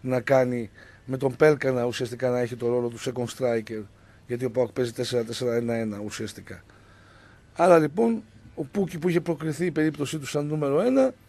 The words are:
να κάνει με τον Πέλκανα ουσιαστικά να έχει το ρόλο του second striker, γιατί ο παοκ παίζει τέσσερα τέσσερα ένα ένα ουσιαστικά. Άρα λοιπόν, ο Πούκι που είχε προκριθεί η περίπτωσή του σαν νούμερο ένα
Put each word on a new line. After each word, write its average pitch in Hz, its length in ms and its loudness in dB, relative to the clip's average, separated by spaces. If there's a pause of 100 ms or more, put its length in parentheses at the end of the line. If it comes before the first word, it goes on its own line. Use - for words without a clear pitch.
να 127 180 -2
κάνει 123 500 2 (360)
με 131 120 -6
τον 131 180 -2
Πέλκανα 135 480 4
ουσιαστικά 123 460 -2
να 123 100 0
έχει 123 160 -2
το 117 120 -4
ρόλο 120 200 0
του 117 120 -8
second 123 260 -4 (120)
striker, 113 460 -2 (440)
γιατί 123 180 -4
ο 120 60 -2
παοκ 120 200 0
παίζει 123 200 -2
τέσσερα 120 320 -2
τέσσερα 117 320 -2
ένα 117 180 0
ένα 110 320 -4
ουσιαστικά. 101 580 -10 (880)
Άρα 175 240 8
λοιπόν, 214 460 2 (320)
ο 160 80 -8
Πούκι 180 340 -4
που 165 120 0
είχε 170 120 2
προκριθεί 160 440 -2
η 175 60 0
περίπτωσή 151 460 0
του 139 80 -8
σαν 147 200 -2
νούμερο 147 360 0
ένα 254 320 4 (160)